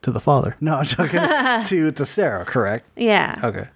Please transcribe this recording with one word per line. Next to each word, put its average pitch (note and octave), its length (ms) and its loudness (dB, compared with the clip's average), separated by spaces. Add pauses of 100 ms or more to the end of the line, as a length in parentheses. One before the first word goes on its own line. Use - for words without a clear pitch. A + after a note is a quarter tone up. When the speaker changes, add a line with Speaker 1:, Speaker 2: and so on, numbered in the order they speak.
Speaker 1:
to B2 100 -2
the A2+ 80 -2
father. C#3 400 2
No, D#3 180 0
I'm D3 80 0
joking. D#3+ 340 -2
Speaker 2:
<laughs> B3+ 440 0
Speaker 1:
To, E3 280 2
to D3 140 -2
Sarah, A#2+ 380 0
correct? A2 440 -2 (100)
Speaker 2:
Yeah. G#3+ 460 2
Speaker 1:
Okay. - 320 -4